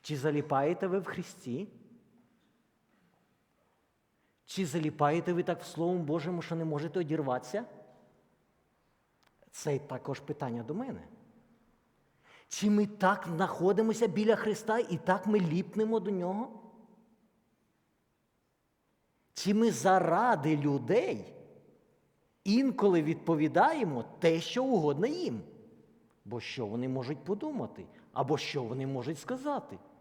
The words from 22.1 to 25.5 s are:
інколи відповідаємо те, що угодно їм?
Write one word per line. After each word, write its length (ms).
інколи 580
відповідаємо 1040
те, 220
що 220
угодно 440
їм? 340